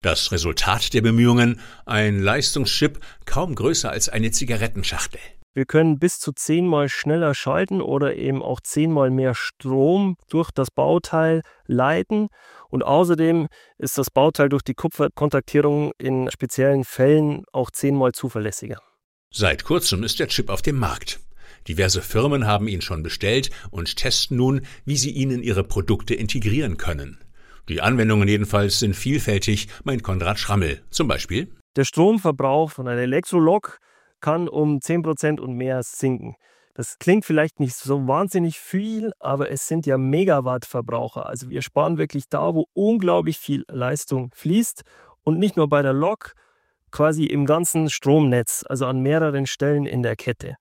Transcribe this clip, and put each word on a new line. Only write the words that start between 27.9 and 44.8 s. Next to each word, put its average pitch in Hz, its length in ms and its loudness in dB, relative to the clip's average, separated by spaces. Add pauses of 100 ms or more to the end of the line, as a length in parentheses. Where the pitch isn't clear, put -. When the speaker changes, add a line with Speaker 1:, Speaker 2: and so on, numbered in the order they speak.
Speaker 1:
jedenfalls 101 520 2
sind 104 160 0
vielfältig, 110 760 -2 (140)
meint 131 200 -4
Konrad 92 340 -2
Schrammel. 90 540 -2
Zum - 160 0
Beispiel: 92 440 -4 (240)
Speaker 2:
Der 139 80 2
Stromverbrauch 160 880 2
von 127 160 -10
einer 120 140 -2
Elektrolok 165 800 2 (400)
kann 165 280 0
um 151 340 0
zehn 170 220 -2
Prozent 151 360 -2
und 127 140 -8
mehr 127 300 -4
sinken. 123 520 -4 (380)
Das - 240 -10
klingt 196 260 2
vielleicht 156 360 0
nicht 131 160 -2
so 139 320 -2
wahnsinnig 170 520 -2
viel, 214 600 -6
aber 139 320 -4
es - 160 -6
sind 160 180 -2
ja 135 120 2
Megawattverbraucher. 127 1300 -2
Also 127 220 -12
wir 135 120 -6
sparen 156 380 0
wirklich 151 300 -4
da, 160 260 -2
wo 156 180 2
unglaublich 175 640 2
viel - 300 -4
Leistung 127 640 -4
fließt 202 500 0 (400)